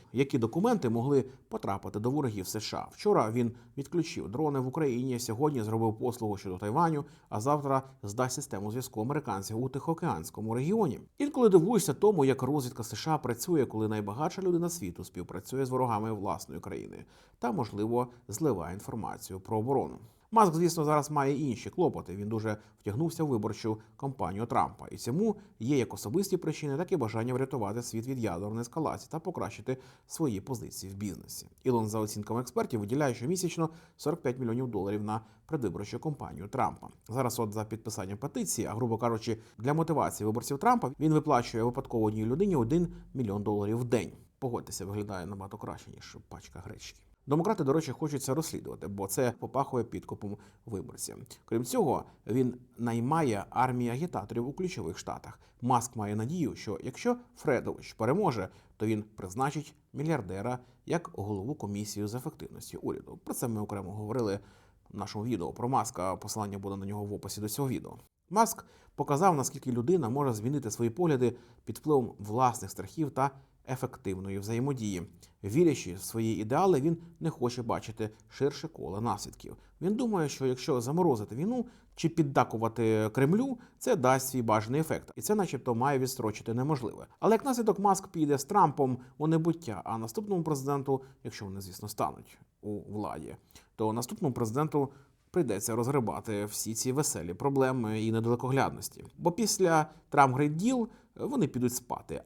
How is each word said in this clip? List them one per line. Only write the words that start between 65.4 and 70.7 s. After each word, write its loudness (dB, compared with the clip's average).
про -2
Маска, 0
посилання -6
буде -6
на -8
нього -6
в -6
описі -8
до -2
цього -2
відео. -6
Маск 2
показав, 4
наскільки -4
людина 2
може 2
змінити -2